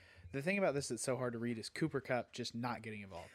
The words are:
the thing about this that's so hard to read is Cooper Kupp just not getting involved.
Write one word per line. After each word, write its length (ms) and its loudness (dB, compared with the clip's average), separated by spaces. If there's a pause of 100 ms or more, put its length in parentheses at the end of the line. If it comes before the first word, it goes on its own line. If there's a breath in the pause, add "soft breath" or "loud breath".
(320 soft breath)
the 100 -2
thing 160 2
about 180 6
this 140 0
that's 140 -2
so 140 4
hard 160 0
to 60 -2
read 180 0
is 120 -6
Cooper 300 0
Kupp 320 0
just 240 -4
not 280 -2
getting 180 -6
involved. 340 -10